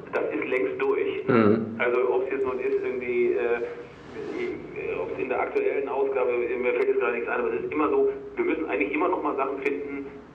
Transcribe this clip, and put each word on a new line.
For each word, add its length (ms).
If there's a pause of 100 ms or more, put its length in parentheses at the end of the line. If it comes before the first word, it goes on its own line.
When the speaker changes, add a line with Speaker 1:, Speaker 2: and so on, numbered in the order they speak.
(120)
Speaker 1:
das 120 (100)
ist 160
längst 320
durch. 460
Speaker 2:
Mhm. 500
Speaker 1:
Also 200 (160)
ob's 180
jetzt 140
nun 140
ist, 240
irgendwie, 500
äh, 280 (760)
äh, 640
ob's 200
in 80
der 120
aktuellen 460
Ausgabe, 440
mir 420
fällt 140
jetzt 120
gerade 160
nichts 140
ein, 100
aber 140
es 100
ist 80
immer 180
so, 200 (260)
wir 100
müssen 240
eigentlich 240
immer 140
noch 160
mal 120
Sachen 240
finden, 460 (300)